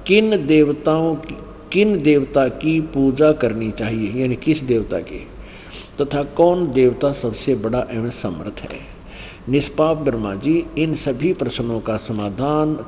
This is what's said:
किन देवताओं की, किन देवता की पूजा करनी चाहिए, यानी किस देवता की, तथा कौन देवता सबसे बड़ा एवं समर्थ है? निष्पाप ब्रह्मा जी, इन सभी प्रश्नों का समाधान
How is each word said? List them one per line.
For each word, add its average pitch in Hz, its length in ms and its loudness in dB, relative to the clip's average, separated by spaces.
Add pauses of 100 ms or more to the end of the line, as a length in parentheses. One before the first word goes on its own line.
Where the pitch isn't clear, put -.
किन 208 400 4
देवताओं 156 680 4
की, - 200 -8 (380)
किन 196 300 2
देवता 139 460 4
की 156 320 0
पूजा 143 520 4
करनी 113 380 -2
चाहिए, 110 520 -2
यानी 127 140 0
किस 156 220 0
देवता 113 400 0
की, - 280 -10 (760)
तथा 143 220 -2
कौन 170 480 2
देवता 131 420 4
सबसे 127 420 -2
बड़ा 113 360 -2
एवं 117 200 -4
समर्थ 92 500 -8
है? - 200 -12 (680)
निष्पाप 151 480 2
ब्रह्मा 117 380 -2
जी, 156 300 0 (140)
इन 156 160 0
सभी 139 380 0
प्रश्नों 117 480 -4
का 110 160 -2
समाधान 127 800 -2 (140)